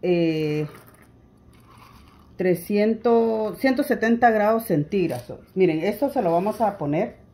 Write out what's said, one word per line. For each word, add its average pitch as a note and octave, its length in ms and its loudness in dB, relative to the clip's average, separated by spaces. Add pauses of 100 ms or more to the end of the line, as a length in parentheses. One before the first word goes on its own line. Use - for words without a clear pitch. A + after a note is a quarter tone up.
eh, D#3 640 0 (1700)
trescientos, A3 1200 0
ciento C4 260 0
setenta A#3 480 2
grados A3 320 2
centígrados. D3+ 760 -2 (140)
Miren, E3 280 2
esto A3+ 280 -2
se C4+ 120 -4
lo F3 100 0
vamos G3+ 300 0
a G3+ 160 0
poner D#3 400 -4 (160)